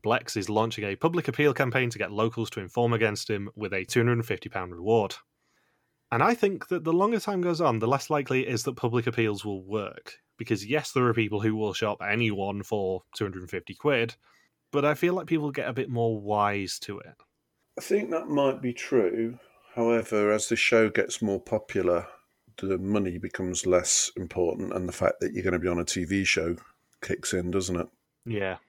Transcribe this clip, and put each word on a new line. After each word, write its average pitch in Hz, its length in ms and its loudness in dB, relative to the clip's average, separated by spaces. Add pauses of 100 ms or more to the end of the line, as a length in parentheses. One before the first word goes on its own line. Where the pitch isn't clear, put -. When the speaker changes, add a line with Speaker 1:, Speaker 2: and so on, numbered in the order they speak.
Speaker 1:
Blex 110 320 0
is 98 140 -4
launching 107 340 0
a 101 120 -4
public 175 320 0
appeal 143 260 4
campaign 127 380 2
to - 60 -12
get 101 140 -4
locals 110 400 0
to - 80 -6
inform 117 320 0
against 107 380 0
him 101 260 -4
with 104 160 -6
a 95 140 -4
two - 140 2
hundred 120 140 6
and 117 120 0
fifty - 240 -6
pound 90 240 -8
reward. 98 420 2 (960)
And 117 100 2
I 220 140 4
think 196 320 0
that 170 160 -2
the 160 100 2
longer 202 260 2
time 196 220 -2
goes 175 180 0
on, 135 200 4
the 113 80 0
less 135 240 0
likely 131 340 0
it 131 80 -4
is 110 100 -2
that 131 120 -4
public 120 320 0
appeals 110 360 0
will 98 200 -6
work. 101 560 -8 (180)
Because 107 280 -2
yes, 143 260 -2
there 127 160 4
are 117 60 4
people 107 280 0
who 110 140 2
will 107 180 -2
shop 104 340 -2
anyone 101 540 0
for 95 400 -2 (140)
two - 80 -4
hundred 95 180 -6
and 90 80 -16
fifty - 240 -8
quid, 120 420 0 (560)
but 143 140 2
I 151 80 4
feel 175 200 2
like 185 140 -4
people 151 240 0
get 135 180 -4
a 131 40 -6
bit 127 160 -4
more 117 300 0
wise 101 600 0
to 101 200 -10
it. - 160 -20 (640)
Speaker 2:
I - 20 -10
think 208 300 0
that 165 160 -4
might 139 340 2
be 127 120 -2
true. 113 680 0 (340)
However, 113 580 2
as 107 180 0
the 117 60 2
show 113 340 4
gets - 320 -2
more 98 180 0
popular, 90 680 0 (540)
the 95 160 0
money 95 400 0
becomes 92 480 -6
less 90 500 2
important, 90 580 -2
and 92 140 -2
the 87 60 -6
fact - 260 2
that - 140 -2
you're 92 100 -4
gonna 90 160 2
be 87 80 0
on 87 120 2
a 85 40 -2
T 87 220 -2
V 98 180 0
show 85 320 0 (460)
kicks - 320 -4
in, 90 180 -2
doesn't 90 280 -2
it? 87 80 -4 (380)
Speaker 1:
Yeah. 98 320 -4 (120)